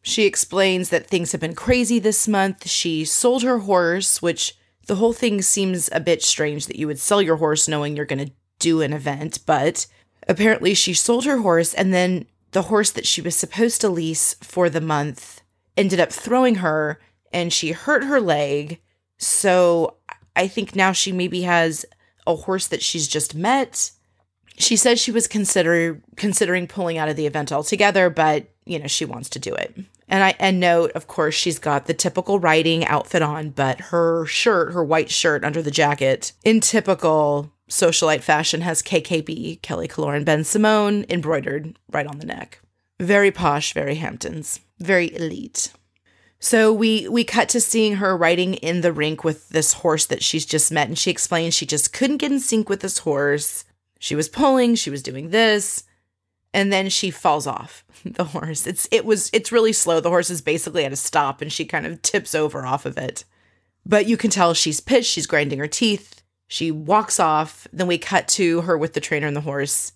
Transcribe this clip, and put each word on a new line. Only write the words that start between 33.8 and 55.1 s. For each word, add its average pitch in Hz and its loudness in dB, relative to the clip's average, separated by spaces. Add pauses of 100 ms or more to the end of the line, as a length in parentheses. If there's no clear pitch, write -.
her 165 0
shirt, 175 0
her 175 0
white 160 0
shirt 151 0
under 156 -2
the 147 -4
jacket, 143 0 (120)
in 220 6
typical 156 2 (180)
socialite 160 2
fashion, 160 0
has 170 -2
K 175 0
K 160 -2
B, 160 -10
Kelly 165 -6
Killoren 147 -4
Ben 156 2
Simone, 208 2
embroidered 151 -4 (140)
right 147 -4
on 147 -14
the 151 -14
neck. - -14 (380)
Very 202 4
posh, 151 -2
very 147 -4
Hamptons, - -8 (220)
very 175 0
elite. - -8 (720)
So 220 6
we, 220 2
we 233 0
cut - 0
to 240 2
seeing 214 2
her 190 0
riding 175 2
in 170 -2
the 170 2
rink 151 -2
with 156 -4
this 160 2
horse 156 0
that - -4
she's 156 -2
just 156 0
met, 147 0
and 160 -6
she - 0
explains 165 -2
she 151 -2
just - -2
couldn't 277 0
get 285 -2
in 277 0
sync 220 0
with 196 -2
this - -6
horse. 143 -2 (340)
She - -6
was 151 -2
pulling, 254 4
she 226 -2
was 139 -8
doing 135 -10